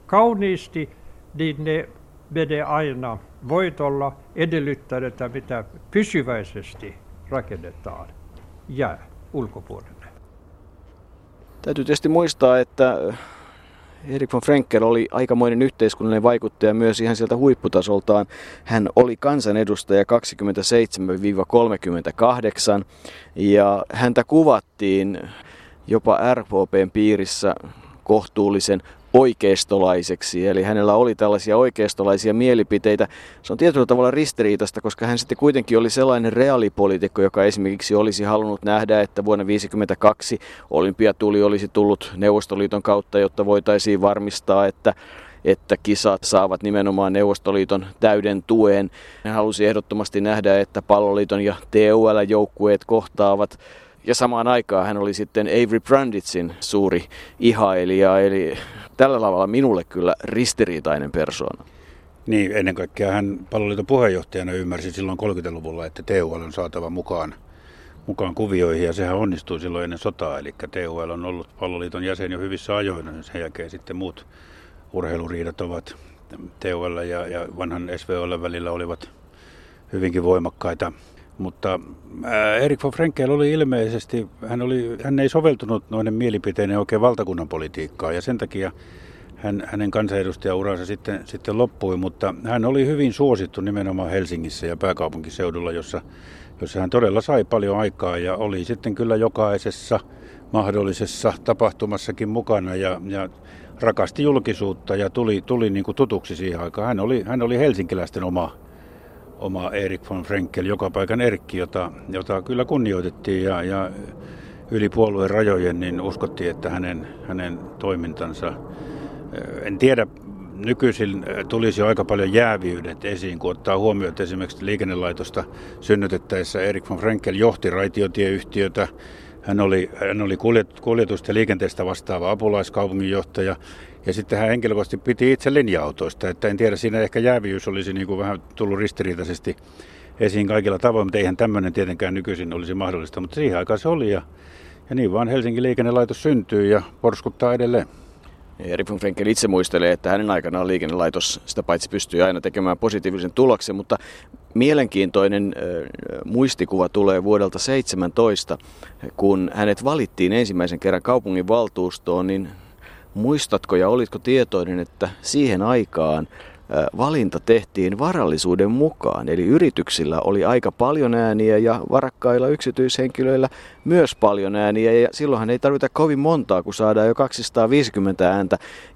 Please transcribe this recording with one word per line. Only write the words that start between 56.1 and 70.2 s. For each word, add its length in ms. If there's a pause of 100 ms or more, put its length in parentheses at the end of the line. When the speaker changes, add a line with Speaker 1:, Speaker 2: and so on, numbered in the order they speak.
Speaker 2:
suuri 440 (360)
ihailija, 800
eli 380 (380)
tällä 240
tavalla 260
minulle 380
kyllä 300 (100)
ristiriitainen 880
persoona. 520 (640)
Speaker 3:
Niin, 260
ennen 220
kaikkea 380
hän 260 (120)
palloliiton 360
puheenjohtajana 680
ymmärsi 400
silloin 260
kolmekymmentäluvulla, 680
että 160
T 80 (140)
U 140
L 40
on 100
saatava 380
mukaan, 440 (720)
mukaan 280
kuvioihin, 500
ja 80
sehän 240
onnistui 440
silloin 240
ennen 140
sotaa. 400